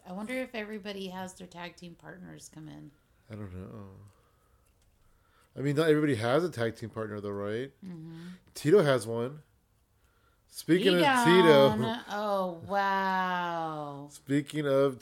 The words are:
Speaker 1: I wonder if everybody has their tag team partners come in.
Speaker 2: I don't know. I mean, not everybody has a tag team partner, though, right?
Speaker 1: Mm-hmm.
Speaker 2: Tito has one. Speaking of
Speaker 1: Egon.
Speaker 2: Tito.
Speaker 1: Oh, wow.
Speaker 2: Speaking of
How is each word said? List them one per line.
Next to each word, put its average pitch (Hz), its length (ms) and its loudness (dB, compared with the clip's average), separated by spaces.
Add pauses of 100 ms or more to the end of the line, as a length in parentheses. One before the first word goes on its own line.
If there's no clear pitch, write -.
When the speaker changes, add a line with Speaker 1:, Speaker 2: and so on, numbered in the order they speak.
Speaker 1:
I 180 60 -12
wonder 220 200 -8
if 254 220 -8
everybody 202 540 -10
has 185 240 -10
their 180 140 -18
tag 175 280 -14
team 175 260 -18
partners 156 540 -18
come 156 140 -16
in. 151 200 -18 (400)
Speaker 2:
I 107 60 -14
don't 101 180 -12
know. 101 360 -14 (1700)
I - 20 -12
mean, 139 160 -2
not 160 140 4
everybody 151 260 4
has 123 300 2
a 165 40 -4
tag 117 280 -4
team 110 120 -12
partner, 104 300 -8
though, 101 120 -6
right? 104 380 -6 (160)
Speaker 1:
Mm-hmm. 165 300 -14 (380)
Speaker 2:
Tito 175 280 6
has 131 240 2
one. 120 340 -6 (1120)
Speaking 180 460 2
of 175 60 4
Speaker 1:
Egon. 254 240 4
Speaker 2:
Tito. 156 720 6 (120)
Speaker 1:
Oh, 196 580 -4
wow. 180 1400 -2
Speaker 2:
Speaking 143 560 -4
of 139 360 2